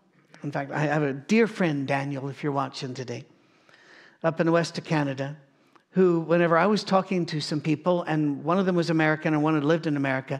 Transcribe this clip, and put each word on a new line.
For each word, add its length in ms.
in 80
fact, 200
I 80
have 240
a 100
dear 340
friend, 400
Daniel, 420
if 120
you're 100
watching 420
today, 320
up 160
in 60
the 60
west 260
of 80
Canada, 500
who, 300
whenever 360
I 100
was 160
talking 440
to 140
some 180
people, 440
and 400
one 140
of 80
them 100
was 140
American 440
and 100
one 120
had 100
lived 200
in 120
America, 420